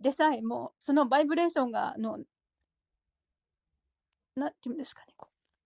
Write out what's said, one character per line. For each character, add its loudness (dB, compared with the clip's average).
で 0
さ 2
え -6
も、 -6
そ -4
の 6
バ 4
イ 4
ブ 0
レ 4
ー 4
シ -4
ョ 2
ン -4
が、 -4
あ -14
の、 -4
な -4
ん -20
て -14
い -8
う -8
ん -10
で -8
す -18
か -20
ね、 -20
こ -20
う、 -20